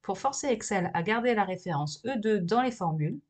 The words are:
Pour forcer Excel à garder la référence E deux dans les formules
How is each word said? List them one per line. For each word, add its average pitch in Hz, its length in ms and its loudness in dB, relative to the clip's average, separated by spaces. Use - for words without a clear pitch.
Pour - 180 -4
forcer - 280 -2
Excel 208 480 0
à 170 80 2
garder 233 320 2
la 208 100 2
référence 170 600 -4
E 262 120 0
deux 214 220 2
dans 214 220 2
les 254 100 0
formules 170 580 -2